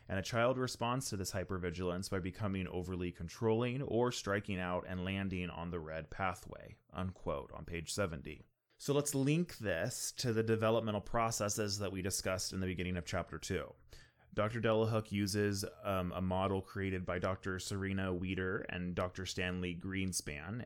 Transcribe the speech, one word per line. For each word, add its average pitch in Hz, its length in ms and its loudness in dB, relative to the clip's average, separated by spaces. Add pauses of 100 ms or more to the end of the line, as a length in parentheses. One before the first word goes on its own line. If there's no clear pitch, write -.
and 95 100 0
a 95 40 0
child 120 340 4
responds 127 540 0
to 107 80 -2
this 95 120 -2
hypervigilance 90 800 -2
by 98 80 0
becoming 95 480 0
overly 90 460 -2
controlling 117 680 0
or 120 280 4
striking 104 480 0
out 90 300 0
and 92 160 -2
landing 95 460 0
on 85 200 -6
the 85 100 -2
red 78 300 -6
pathway," - 680 -4 (180)
unquote, 90 580 -4
on - 140 -10
page 82 260 -6
seventy. 78 540 -4 (320)
So - 160 0
let's 143 200 2
link 147 440 2
this 101 540 0
to 120 200 0
the 110 100 4
developmental 110 600 4
processes 110 760 0
that 98 140 -2
we 95 80 -2
discussed 92 540 0
in 95 60 0
the 92 60 2
beginning 90 300 0
of 85 80 -4
chapter 82 340 -4
two. 80 360 -2 (600)
Doctor 110 260 0
Delahuck 110 500 4
uses, 101 540 4 (180)
um, 95 300 2
a 90 80 -2
model 95 420 2
created 95 420 -2
by 90 140 0
Doctor 95 400 0
Serena 95 560 0
Wieder 92 540 0
and 90 260 -2
Doctor 90 320 -2
Stanley 90 480 0
Greenspan, 95 920 -4